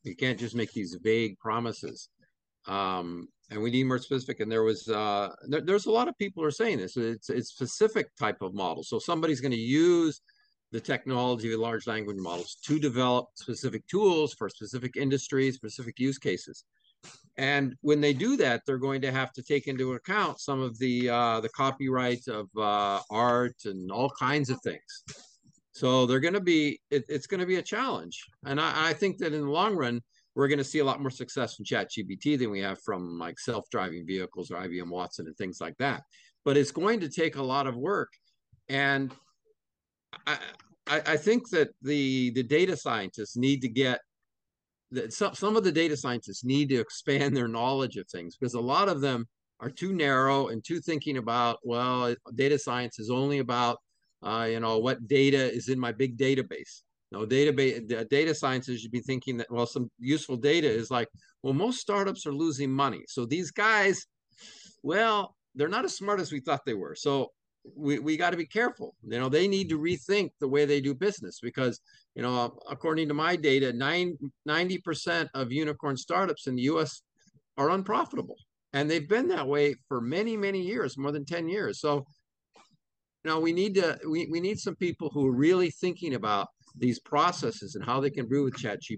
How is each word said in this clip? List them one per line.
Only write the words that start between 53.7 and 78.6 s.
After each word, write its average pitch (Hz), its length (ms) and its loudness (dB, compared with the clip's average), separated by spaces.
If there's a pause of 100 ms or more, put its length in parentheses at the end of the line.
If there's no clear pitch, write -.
uh, 113 260 -2
you 113 80 -2
know, 113 200 0
what 123 280 0
data 135 460 6
is 120 160 -4
in 131 100 0
my 120 140 -2
big 117 260 -2
database. 120 640 -2 (300)
No, 101 120 -6
database, 131 640 2
the 113 180 -2
data 147 300 2
scientists 131 460 -2
should 113 100 -14
be 120 100 -2
thinking 131 360 -4
that, 117 140 -6
well, 120 160 0
some 123 320 -4
useful 131 380 0
data 147 320 4
is 113 220 0
like, 120 180 0 (340)
well, 131 120 0
most 240 240 0
startups 196 480 -2
are 147 60 -2
losing 143 380 0
money. 135 360 0
So 120 200 -4
these 156 260 -2
guys, 202 540 2 (760)
well, 202 540 0 (180)
they're 147 140 0
not 220 160 0
as - 120 -4
smart 202 220 0
as 147 140 -4
we 143 80 -6
thought 143 260 -2
they 120 80 0
were. 78 200 -6
So 139 360 0 (460)
we, 143 220 0
we 151 180 0
gotta 175 200 0
be 165 100 -4
careful. - 560 -2
You 110 160 -4
know, 131 100 0
they 160 180 4
need 196 220 0
to 156 100 0
rethink 175 520 0 (100)
the 139 80 0
way 143 160 4
they 143 160 4
do 135 140 0
business 131 480 -4
because, 120 380 -2 (340)
you 120 80 -6
know, 120 340 -2 (140)
according 156 380 -2
to 147 60 -2
my 165 220 2
data, 135 360 4
nine, 156 440 0 (300)
ninety 175 320 0
percent 165 560 -2
of 127 180 -4
unicorn 147 440 -2
startups 170 500 -2
in 131 80 -2
the 123 80 -2
U 156 180 2
S - 220 -4 (560)
are 143 120 4
unprofitable. 196 640 -2 (360)